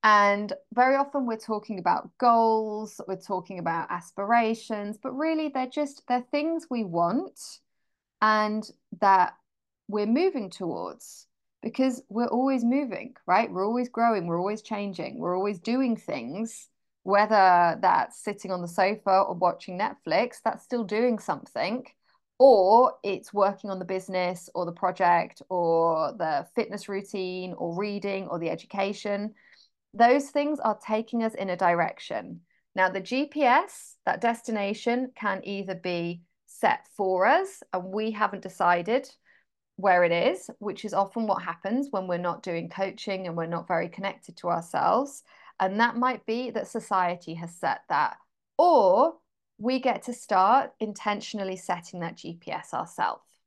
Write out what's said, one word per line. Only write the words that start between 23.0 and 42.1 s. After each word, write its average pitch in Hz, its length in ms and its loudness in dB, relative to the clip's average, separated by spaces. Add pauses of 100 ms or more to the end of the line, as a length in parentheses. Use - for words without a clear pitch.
it's 202 300 -6
working 202 360 0
on 190 80 -6
the 180 80 -8
business 185 680 -4
or 180 100 -2
the 170 60 -6
project - 760 0
or 165 680 2
the 160 380 -2
fitness 208 340 -6
routine 185 640 -6
or 170 220 -6
reading 202 520 -6
or 165 120 -6
the 165 100 -4
education. 202 840 -6 (600)
Those 254 360 4
things 294 300 -2
are 208 260 -2
taking 226 380 -2
us 220 100 -2
in 196 160 -6
a 180 80 -2
direction. - 840 -2 (340)
Now, 185 140 4
the 190 120 -6
G 254 240 -2
P 294 180 -2
S, 277 600 2
that - 160 -2
destination, 233 920 -2
can 196 280 -4
either 190 320 -6
be 170 460 -4 (400)
set - 340 0
for 190 300 0
us 359 380 0 (100)
and 180 100 -4 (160)
we 220 120 -2
haven't 202 380 -4
decided 175 600 0 (680)
where 180 260 6
it 170 80 4
is, 226 380 0 (100)
which 214 260 -8
is 208 80 -8
often 202 340 -2
what 208 140 0
happens 202 500 -4
when 190 160 -4
we're 175 220 -2